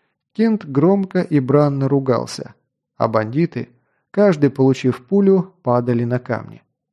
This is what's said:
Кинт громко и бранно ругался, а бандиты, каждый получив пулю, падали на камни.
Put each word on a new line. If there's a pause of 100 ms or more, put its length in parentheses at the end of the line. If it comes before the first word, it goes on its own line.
(320)
Кинт
громко
и
бранно
ругался, (420)
а
бандиты, (420)
каждый
получив
пулю, (100)
падали
на
камни. (300)